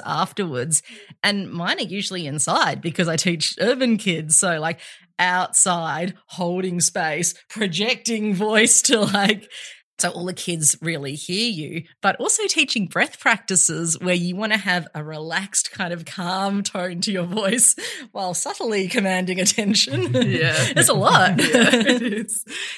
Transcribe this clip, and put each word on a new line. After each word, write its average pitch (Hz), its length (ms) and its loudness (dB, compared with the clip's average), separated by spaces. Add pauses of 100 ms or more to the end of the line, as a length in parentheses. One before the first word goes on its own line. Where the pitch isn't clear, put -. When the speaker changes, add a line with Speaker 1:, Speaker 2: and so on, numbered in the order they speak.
Speaker 1:
afterwards. 156 800 -2 (420)
And 196 260 0
mine 190 280 -2
are 311 40 -4
usually 185 440 -6
inside 156 540 0
because 170 280 0
I 165 80 0
teach 170 440 -2
urban 240 360 2
kids. 160 400 0
So, 170 240 2
like, 156 180 -4 (400)
outside, 175 960 2 (140)
holding 175 520 -2
space, 165 540 -2 (140)
projecting 214 880 -2
voice 214 480 4
to, 240 180 4
like, 202 500 0 (480)
so 180 120 0
all 175 140 -8
the 185 100 -6
kids 165 480 -2
really 147 320 -4
hear 190 340 -4
you, 160 360 -6 (160)
but 190 160 2
also 427 320 0
teaching 262 380 0
breath - 340 -2
practices 170 800 0
where 180 160 2
you 175 180 -2
wanna 214 220 0
have 180 400 -2
a 151 80 -6
relaxed 160 680 -4
kind 175 220 -4
of 170 120 -8
calm 196 600 -4
tone 180 380 -6
to 208 100 -2
your 175 140 -2
voice 202 500 2 (340)
while 185 240 -6
subtly 220 540 -2
commanding 185 500 0
attention. 220 760 0
<laughs> 254 80 4 (100)
Speaker 2:
Yeah. - 220 2 (220)
Speaker 1:
It's 330 120 6
a 269 60 6
lot. 196 440 6
Speaker 2:
<laughs> - 0 -
Yeah, 254 380 6
it 233 260 4
is. 220 420 -4 (340)